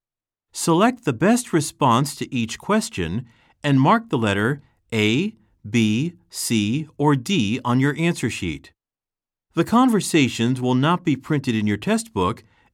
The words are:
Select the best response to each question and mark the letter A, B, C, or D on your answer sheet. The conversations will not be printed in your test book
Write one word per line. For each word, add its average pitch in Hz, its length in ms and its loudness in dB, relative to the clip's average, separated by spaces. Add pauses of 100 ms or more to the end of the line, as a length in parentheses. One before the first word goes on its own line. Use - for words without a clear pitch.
(520)
Select 202 520 0
the 139 80 0
best 202 400 0
response 143 640 0
to - 180 -10
each 113 240 -4
question 117 680 -4 (360)
and 143 160 2
mark 208 300 2
the 156 80 -2
letter 110 460 0 (320)
A, 117 400 0 (340)
B, 117 460 0 (160)
C, 117 680 -2
or 147 200 2
D 123 500 0
on 123 140 2
your 139 180 0
answer 165 320 -2
sheet. - 420 -8 (800)
The 165 120 -2
conversations 156 960 2
will 127 160 0
not 165 300 0
be 147 120 2
printed 143 380 -4
in 107 120 -2
your 104 100 0
test 220 380 -4
book 98 280 -2 (320)